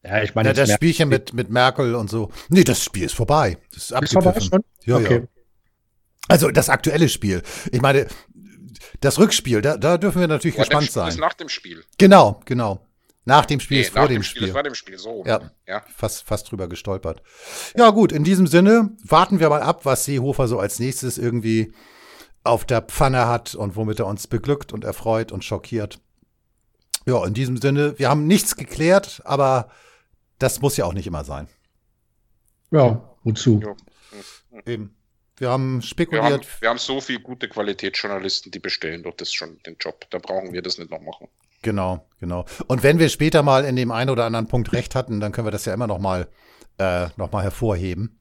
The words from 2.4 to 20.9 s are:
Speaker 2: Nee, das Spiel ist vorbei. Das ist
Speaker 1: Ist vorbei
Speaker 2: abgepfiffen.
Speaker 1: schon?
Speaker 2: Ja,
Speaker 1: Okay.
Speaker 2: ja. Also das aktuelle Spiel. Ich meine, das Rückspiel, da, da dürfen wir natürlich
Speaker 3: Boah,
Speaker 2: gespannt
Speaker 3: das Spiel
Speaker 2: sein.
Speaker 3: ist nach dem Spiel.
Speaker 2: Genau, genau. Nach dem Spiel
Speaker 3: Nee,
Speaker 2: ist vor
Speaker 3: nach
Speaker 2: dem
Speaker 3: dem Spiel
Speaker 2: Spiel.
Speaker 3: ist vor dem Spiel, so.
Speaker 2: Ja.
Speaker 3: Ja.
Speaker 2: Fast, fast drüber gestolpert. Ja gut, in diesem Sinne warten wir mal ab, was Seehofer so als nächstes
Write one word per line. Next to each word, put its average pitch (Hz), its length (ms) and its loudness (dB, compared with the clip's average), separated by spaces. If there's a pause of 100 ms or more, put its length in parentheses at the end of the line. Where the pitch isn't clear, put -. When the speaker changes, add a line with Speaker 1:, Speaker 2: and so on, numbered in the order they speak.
Speaker 2:
Nee, 180 160 8
das 127 200 2
Spiel - 180 -6
ist 73 120 -4
vorbei. 123 440 0 (160)
Das - 160 -14
ist - 0 -
Speaker 1:
Ist 131 220 -2
vorbei 180 180 6
Speaker 2:
abgepfiffen. 202 320 0
Speaker 1:
schon? - 20 -12 (200)
Speaker 2:
Ja, 120 200 2
Speaker 1:
Okay. 104 180 2
Speaker 2:
ja. 127 40 -12 (1000)
Also 156 220 4
das 131 200 2
aktuelle 151 380 2
Spiel. 95 340 -2 (300)
Ich 120 100 0
meine, 139 240 2 (920)
das 139 180 0
Rückspiel, 127 420 4
da, 139 160 0
da 165 220 2
dürfen 175 220 0
wir 175 80 2
natürlich 156 280 -2
Speaker 3:
Boah, - 60 0
Speaker 2:
gespannt 147 240 2
Speaker 3:
das - 60 -8
Spiel 104 100 -2
Speaker 2:
sein. 85 60 -2
Speaker 3:
ist 82 120 -6
nach 165 140 -2
dem 160 140 -14
Spiel. - 360 -14 (140)
Speaker 2:
Genau, 185 460 10
genau. 113 420 -4 (380)
Nach 139 200 6
dem 139 160 -2
Spiel - 180 0
Speaker 3:
Nee, 107 40 2
Speaker 2:
ist 92 100 -2
vor 113 100 2
Speaker 3:
nach 127 60 4
Speaker 2:
dem 131 100 0
Speaker 3:
dem 101 40 -2
Spiel - 200 -10
Speaker 2:
Spiel. 98 60 -2
Speaker 3:
ist 92 60 -6
vor 139 80 -2
dem 143 120 -8
Spiel, 95 240 -18
so. 107 280 -12
Speaker 2:
Ja. 113 240 -2 (160)
Speaker 3:
Ja. 98 160 -8 (120)
Speaker 2:
Fast, - 280 -6
fast - 280 -8
drüber 95 180 -8
gestolpert. 87 540 -8 (540)
Ja 226 140 8
gut, 208 220 4
in 151 120 -2
diesem 185 220 4
Sinne 202 440 6 (140)
warten 175 360 4
wir 160 100 4
mal 147 120 2
ab, 156 220 -2
was 131 200 0
Seehofer 135 440 -2
so 113 120 -2
als 101 180 -4
nächstes 123 400 -6